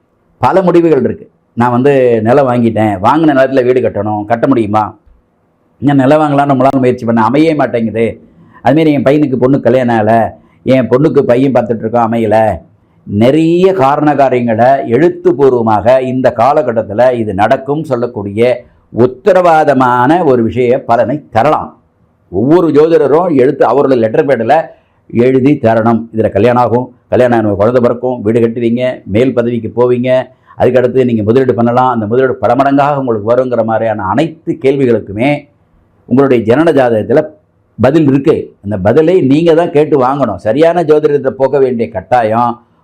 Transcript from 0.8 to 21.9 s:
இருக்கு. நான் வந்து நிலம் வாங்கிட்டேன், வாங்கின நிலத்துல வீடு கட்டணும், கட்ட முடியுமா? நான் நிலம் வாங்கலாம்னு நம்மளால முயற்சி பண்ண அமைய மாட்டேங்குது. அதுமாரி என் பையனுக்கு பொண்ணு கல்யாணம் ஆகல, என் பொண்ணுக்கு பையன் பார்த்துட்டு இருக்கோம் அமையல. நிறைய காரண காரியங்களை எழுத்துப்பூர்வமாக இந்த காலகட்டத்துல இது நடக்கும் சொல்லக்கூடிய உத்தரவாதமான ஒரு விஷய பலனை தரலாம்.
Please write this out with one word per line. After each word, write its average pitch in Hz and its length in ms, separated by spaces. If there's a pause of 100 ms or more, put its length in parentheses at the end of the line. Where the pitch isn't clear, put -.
இருக்கு. - 260 (220)
நான் 120 180
வந்து 123 520
நிலம் 127 260
வாங்கிட்டேன், 110 540
வாங்கின 147 300
நிலத்துல 131 320
வீடு 127 160
கட்டணும், 107 440
கட்ட 113 220
முடியுமா? 110 520 (800)
நான் 143 180
நிலம் 139 240
வாங்கலாம்னு 143 320
நம்மளால 135 260
முயற்சி 123 260
பண்ண 113 200
அமைய 151 300
மாட்டேங்குது. 113 640 (440)
அதுமாரி 151 280
என் 135 100
பையனுக்கு 135 340
பொண்ணு 131 240
கல்யாணம் 120 360
ஆகல, 110 320 (340)
என் 127 260
பொண்ணுக்கு 139 340
பையன் 127 300
பார்த்துட்டு 117 260
இருக்கோம் 113 340
அமையல. 110 440 (460)
நிறைய 160 720
காரண 147 420
காரியங்களை 120 520
எழுத்துப்பூர்வமாக 131 1300
இந்த 127 360
காலகட்டத்துல 120 760
இது 107 220
நடக்கும் 135 500
சொல்லக்கூடிய 117 800 (340)
உத்தரவாதமான 147 1300
ஒரு 127 180
விஷய 123 420
பலனை 120 460
தரலாம். 117 520 (480)